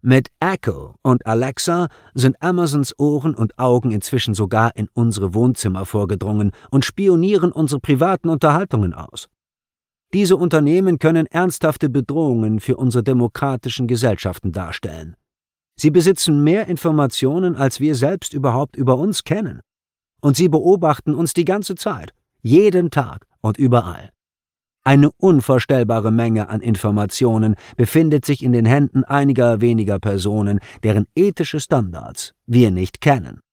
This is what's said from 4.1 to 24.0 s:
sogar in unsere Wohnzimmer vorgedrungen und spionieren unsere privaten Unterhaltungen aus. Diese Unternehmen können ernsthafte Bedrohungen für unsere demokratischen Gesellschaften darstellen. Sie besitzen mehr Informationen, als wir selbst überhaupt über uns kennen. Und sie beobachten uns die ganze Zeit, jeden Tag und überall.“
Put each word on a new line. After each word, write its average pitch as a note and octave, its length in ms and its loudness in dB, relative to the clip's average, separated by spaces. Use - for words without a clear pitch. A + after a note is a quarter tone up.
sogar A2 420 0
in G#2+ 160 -6
unsere G#2 400 -2
Wohnzimmer G#2 540 0
vorgedrungen G#2 680 -2
und C3+ 140 2
spionieren F#3 680 2
unsere D3 280 -2
privaten E3 480 0
Unterhaltungen D3 640 0
aus. - 380 -18
Diese F#3+ 240 4
Unternehmen E3 600 2
können D#3+ 260 2
ernsthafte E3 640 -2
Bedrohungen B2 720 0
für B2+ 160 -2
unsere B2 260 0
demokratischen B2+ 840 -2
Gesellschaften G#2+ 680 -2
darstellen. E2 640 -10
Sie D3+ 140 2
besitzen D#3+ 540 2
mehr G3 220 2
Informationen, D#3 920 -2
als C3+ 240 -2
wir D3+ 140 0
selbst D3 400 -4
überhaupt C3+ 420 -2
über B2+ 220 0
uns F#3 260 -4
kennen. E3 360 -6
Und C#3+ 160 2
sie E3+ 140 2
beobachten D#3 640 2
uns D#3+ 180 -2
die F3 140 0
ganze F#3+ 300 -4
Zeit, - 360 -10
jeden F3 480 4
Tag A#2 340 -4
und A2 160 -2
überall.“ A#2+ 540 0